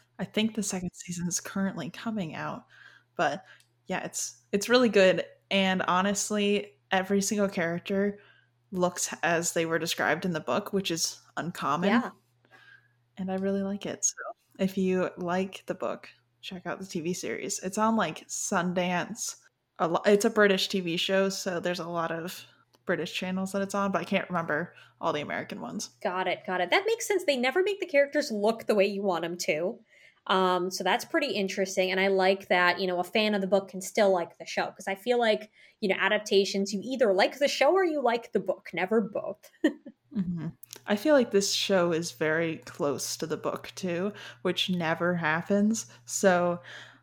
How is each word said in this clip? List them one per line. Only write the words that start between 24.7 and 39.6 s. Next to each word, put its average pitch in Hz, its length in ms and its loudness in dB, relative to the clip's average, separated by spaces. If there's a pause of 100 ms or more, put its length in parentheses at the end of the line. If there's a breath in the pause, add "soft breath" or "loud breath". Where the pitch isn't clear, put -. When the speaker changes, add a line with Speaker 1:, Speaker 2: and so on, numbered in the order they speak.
Speaker 1:
all 165 140 0
the 151 80 -2
American 139 400 -6
ones. - 300 -8 (100)
Speaker 2:
Got 185 260 -2
it, 170 180 -2
got 185 140 -2
it. 180 120 -2
That 381 160 2
makes 453 200 -2
sense. 370 160 0
They 285 140 2
never 262 240 2
make 392 180 -2
the 359 60 -6
characters 285 460 2
look 220 340 0
the 240 100 2
way 202 120 4
you 196 160 -4
want 175 220 0
'em 175 120 -6
to. 175 420 -2 (480 soft breath)
Um, 185 420 2
so 185 140 -6
that's 202 220 0
pretty 294 260 0
interesting. 190 600 0
And 190 80 2
I 190 80 4
like 190 420 4
that, 180 300 4
you 190 80 0
know, 180 120 0
a 180 40 -2
fan 214 320 0
of 196 60 0
the 190 60 -2
book 196 220 2
can 185 120 -12
still 196 300 2
like 175 260 0
the 165 80 -16
show, - 220 -2
'cause - 200 -12
I 196 80 -2
feel 247 240 0
like, 220 300 2 (320 soft breath)
you 214 80 2
know, 185 100 2
adaptations, 196 760 2
you 196 100 -4
either 233 300 2
like 240 260 2
the 285 80 4
show 277 260 4
or 381 120 4
you 302 160 0
like 240 300 2
the 202 80 0
book, - 340 -4
never 185 280 2
both. - 500 -8 (120)